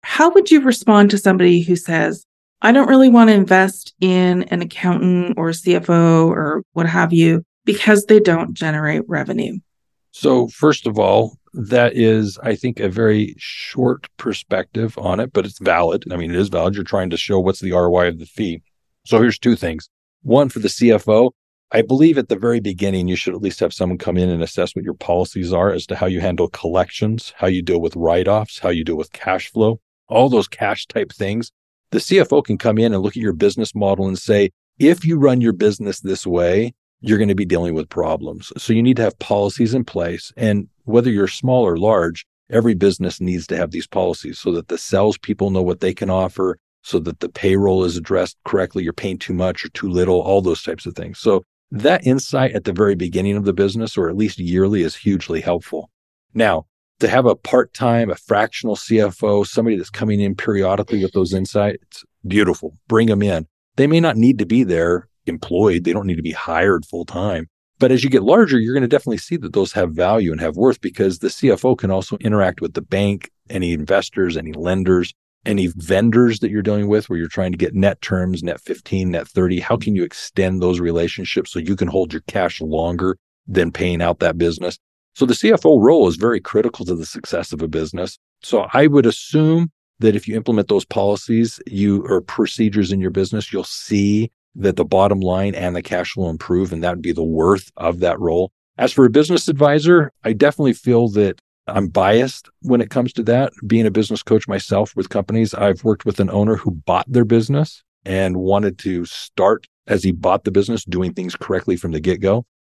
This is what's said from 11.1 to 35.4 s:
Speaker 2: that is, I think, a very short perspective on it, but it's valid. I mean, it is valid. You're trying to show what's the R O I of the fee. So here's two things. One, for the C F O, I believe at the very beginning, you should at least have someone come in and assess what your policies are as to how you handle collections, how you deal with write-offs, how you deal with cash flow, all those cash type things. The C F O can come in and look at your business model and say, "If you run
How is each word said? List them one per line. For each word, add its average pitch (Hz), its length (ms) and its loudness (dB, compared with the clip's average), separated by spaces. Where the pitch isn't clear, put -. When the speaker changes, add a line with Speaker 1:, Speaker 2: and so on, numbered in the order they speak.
Speaker 2:
that 120 420 2
is, 110 460 2
I 110 140 -2
think, 123 220 -6
a 101 120 -2
very 107 480 0
short - 680 -4
perspective 104 800 -6
on 95 220 -2
it, 127 120 -6
but 98 140 0
it's - 120 -14
valid. 85 520 0
I 90 60 -8
mean, 85 140 -6
it 87 60 -4
is 98 120 0
valid. 90 260 -2
You're 101 100 -8
trying 90 260 -4
to 82 60 -4
show 98 240 -2
what's 92 200 -2
the 92 120 -6
R 87 180 2
O 87 60 2
I 90 100 4
of 85 120 -4
the 82 80 -18
fee. 87 340 -8
So 117 140 2
here's 117 200 2
two 120 180 2
things. 80 320 -10
One, 131 260 2
for 120 120 -8
the - 80 -2
C 120 240 2
F 107 160 0
O, 113 240 4
I 113 100 2
believe 143 340 4
at 123 120 -2
the 104 100 -2
very 117 220 0
beginning, 95 480 -2
you 90 80 -2
should 92 180 -6
at 90 80 -10
least 95 180 -6
have 87 140 -2
someone 90 240 -4
come - 180 -4
in 90 120 2
and 85 140 -2
assess - 340 -6
what - 80 -8
your 87 100 -6
policies 90 580 -4
are 90 200 2
as 87 140 -6
to 92 100 -8
how 92 100 -2
you 92 140 -2
handle 87 280 0
collections, 92 880 -4
how 92 120 -2
you 92 120 0
deal 87 200 0
with 82 160 -4
write-offs, 92 640 0
how 95 80 -2
you 82 160 -2
deal 82 120 -4
with 76 160 -8
cash - 380 -6
flow, 113 300 0
all 120 200 4
those 117 180 2
cash - 400 -6
type - 260 -6
things. 107 380 -6
The - 80 -2
C 190 220 2
F - 120 2
O 143 80 4
can 107 160 -4
come 110 220 0
in 113 160 2
and 95 80 -2
look - 140 -4
at 117 60 -6
your 101 100 -2
business 101 420 -2
model 98 320 0
and 95 120 -4
say, 101 320 2
"If 165 260 4
you 160 140 0
run 131 220 4